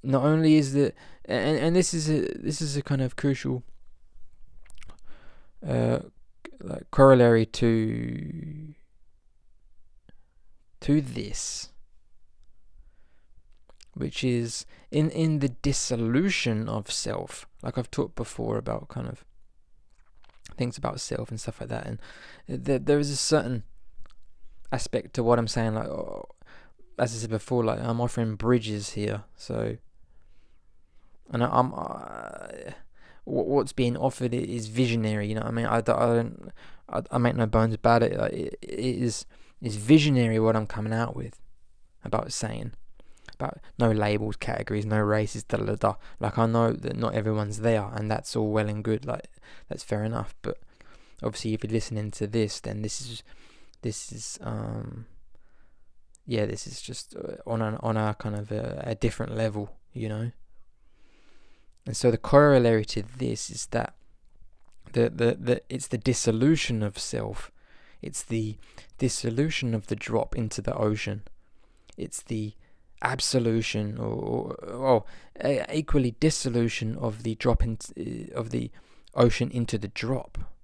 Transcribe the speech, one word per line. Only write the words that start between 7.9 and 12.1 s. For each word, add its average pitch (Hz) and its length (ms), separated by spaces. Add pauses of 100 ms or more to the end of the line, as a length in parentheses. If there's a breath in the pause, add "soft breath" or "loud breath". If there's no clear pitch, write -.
to 151 200
this, 117 720 (2250)